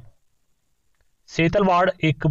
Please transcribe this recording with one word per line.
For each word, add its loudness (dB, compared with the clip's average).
सेतलवाड़ 0
एक -2